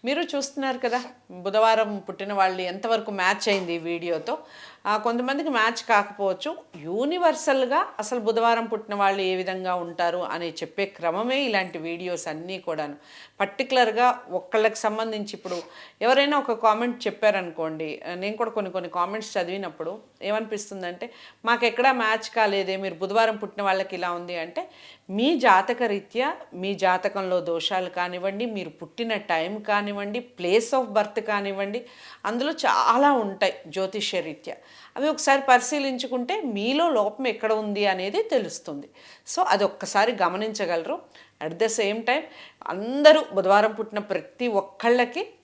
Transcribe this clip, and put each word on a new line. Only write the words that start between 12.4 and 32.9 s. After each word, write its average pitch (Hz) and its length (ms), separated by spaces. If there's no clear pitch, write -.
కూడాను. 151 360
పర్టికులర్‌గా 240 840
ఒక్కళ్ళకి 214 440
సంబంధించి 214 580
ఇప్పుడు 180 280
ఎవరైనా 277 360
ఒక 269 140
కామెంట్ 226 560
చెప్పారనుకోండి, 165 920
ఆ, - 20
నేను 196 240
కూడా 226 120
కొన్ని 202 220
కొన్ని 180 180
కామెంట్స్ 202 480
చదివినప్పుడు 180 640
ఏమనిపిస్తుందంటే, 208 920
"మాకెక్కడా 240 460
మ్యాచ్ 226 440
కాలేదే, 196 420
మీరు 190 180
బుధవారం 208 420
పుట్టిన 208 260
వాళ్ళకి 190 320
ఇలా 175 160
ఉంది" 175 280
అంటే, 175 300
మీ 247 300
జాతక 240 440
రీత్యా 220 520
మీ 185 200
జాతకంలో 185 640
దోషాలు 170 500
కానివ్వండి, 180 560
మీరు 196 240
పుట్టిన 226 460
టైం 185 440
కానివ్వండి, 202 360
place 226 420
of 214 120
birth 208 280
కానివ్వండి, 202 640
అందులో 240 260
చాలా 277 600